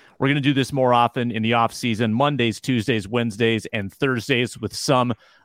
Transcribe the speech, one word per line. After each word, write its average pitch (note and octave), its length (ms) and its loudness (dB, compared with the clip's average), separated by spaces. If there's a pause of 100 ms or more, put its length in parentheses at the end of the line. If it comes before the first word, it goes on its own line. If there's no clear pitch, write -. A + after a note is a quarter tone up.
(180)
we're C3+ 100 0
gonna D3 140 2
do C#3 120 2
this C3 200 0
more B2+ 200 2
often A#2+ 380 2
in A2 120 -4
the A2+ 100 2
off A#2 200 2
season, A2+ 400 -2
Mondays, A#2+ 460 0
Tuesdays, A2+ 480 -2
Wednesdays, A2+ 600 0
and G2 260 -6
Thursdays B2 640 -2
with - 180 -8
some, B2 380 0 (300)